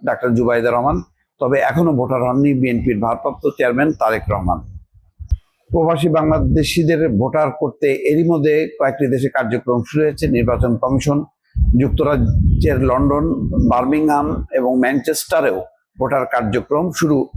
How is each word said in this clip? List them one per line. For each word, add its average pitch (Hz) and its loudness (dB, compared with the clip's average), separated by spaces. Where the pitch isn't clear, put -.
ডাক্তার 123 0
জুবাইদুর 120 2
রহমান, 139 0
তবে 135 0
এখনো 151 2
ভোটার 123 -2
হননি 135 2
বিএনপির 123 0
ভারপ্রাপ্ত 117 -4
চেয়ারম্যান 131 0
তারেক 110 -2
রহমান। 92 -4
প্রবাসী 165 0
বাংলাদেশিদের 156 2
ভোটার 135 0
করতে 143 -2
এরই 151 2
মধ্যে 156 0
কয়েকটি 135 0
দেশে 131 0
কার্যক্রম 120 -2
শুরু 151 0
হয়েছে। 151 0
নির্বাচন 120 0
কমিশন 139 0
যুক্তরাজ্যের 143 2
লন্ডন, 139 2
বার্মিংহাম 147 0
এবং 127 0
ম্যানচেস্টারেও 135 0
ভোটার 131 0
কার্যক্রম 123 -2
শুরু 147 0